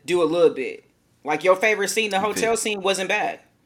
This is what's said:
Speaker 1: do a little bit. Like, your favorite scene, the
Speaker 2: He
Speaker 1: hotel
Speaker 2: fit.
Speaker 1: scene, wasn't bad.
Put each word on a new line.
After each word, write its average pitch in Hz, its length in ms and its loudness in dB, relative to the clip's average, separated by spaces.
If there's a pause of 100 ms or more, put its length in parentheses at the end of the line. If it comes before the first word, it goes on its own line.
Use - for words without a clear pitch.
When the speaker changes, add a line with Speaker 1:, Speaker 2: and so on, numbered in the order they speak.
Speaker 1:
do 175 160 0
a 160 40 4
little 170 260 4
bit. 123 340 -8 (380)
Like, 151 200 -4
your 185 120 6
favorite 202 340 0
scene, 220 220 -2
the 190 80 0
Speaker 2:
He 202 60 0
Speaker 1:
hotel 208 260 -2
Speaker 2:
fit. 226 80 0
Speaker 1:
scene, 208 240 -4
wasn't 185 260 -2
bad. 180 300 -4 (260)